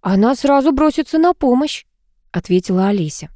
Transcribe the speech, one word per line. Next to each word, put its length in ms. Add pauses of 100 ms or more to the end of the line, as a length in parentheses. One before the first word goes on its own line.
"Она 340
сразу 360
бросится 460
на 160
помощь", 520 (460)
ответила 560
Олеся. 480